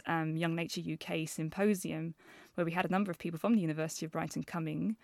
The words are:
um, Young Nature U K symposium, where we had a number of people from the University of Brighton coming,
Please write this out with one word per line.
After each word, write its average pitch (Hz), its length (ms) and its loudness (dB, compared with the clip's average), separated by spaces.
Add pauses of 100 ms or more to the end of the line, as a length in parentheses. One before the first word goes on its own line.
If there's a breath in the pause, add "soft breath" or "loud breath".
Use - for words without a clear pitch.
um, 160 320 0
Young 165 180 0
Nature 170 260 -2
U 160 140 -2
K 165 300 -4
symposium, 165 880 0 (420 loud breath)
where 175 100 2
we 165 60 0
had 180 140 2
a 160 40 0
number 190 220 2
of 170 80 -6
people 170 180 -4
from 220 160 4
the 214 80 6
University 160 440 0
of 160 60 -8
Brighton 165 320 -4
coming, 170 600 -2